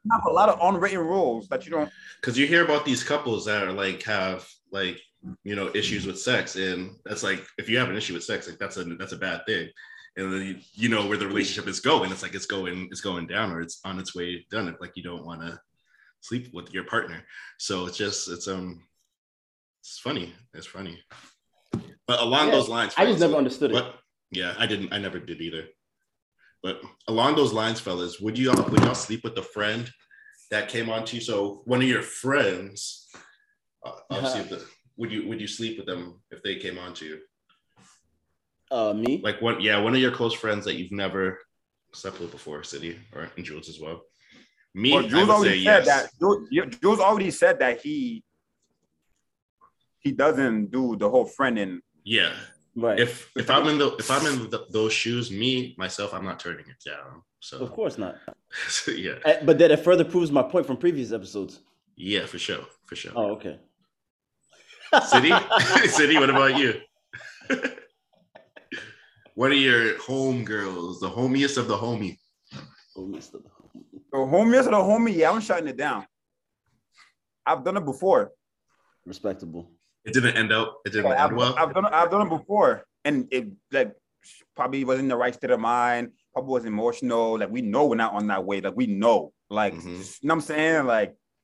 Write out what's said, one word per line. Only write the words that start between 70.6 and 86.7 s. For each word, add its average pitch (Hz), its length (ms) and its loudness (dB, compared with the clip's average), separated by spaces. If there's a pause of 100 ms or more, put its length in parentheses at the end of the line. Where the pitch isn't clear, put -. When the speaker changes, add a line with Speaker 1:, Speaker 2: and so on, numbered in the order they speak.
Speaker 2:
the 92 100 -4
homiest 131 480 0
of 120 100 -2
the 107 80 0
homie? 107 400 -4 (800)
Speaker 3:
Homiest 95 380 -14
of - 80 -18
the - 80 -20
homie. - 340 -20 (260)
Speaker 1:
The 135 160 -2
homiest 226 420 6
of 226 40 4
the 208 60 6
homie, 214 360 4
yeah, 160 160 6
I'm 214 120 0
shutting 170 260 -2
it 123 80 -8
down. 127 300 -2 (1400)
I've 143 180 0
done 190 140 -2
it 185 80 -4
before. 139 480 2 (720)
Speaker 3:
Respectable. 87 680 -10 (360)
Speaker 2:
It - 80 -8
didn't 120 240 4
end 110 160 2
up, 113 320 -2
it 101 60 -6
didn't 104 180 2
Speaker 1:
Yeah, 135 140 4
Speaker 2:
end 151 80 2
Speaker 1:
I've, 113 40 -2
Speaker 2:
well? 127 220 2
Speaker 1:
I've 160 160 2
done, 190 100 0
I've 170 260 4
done 202 160 2
it 165 40 -4
before, 165 560 2 (180)
and 139 260 0
it, 123 180 -2 (240)
like, 127 220 0 (600)
probably 131 320 -2
wasn't 131 180 0
in 135 40 0
the 123 80 0
right 120 180 0
state 127 160 -4
of 120 100 4
mind. 120 520 0 (200)
Probably 131 200 -4
was 120 120 0
emotional. 113 720 0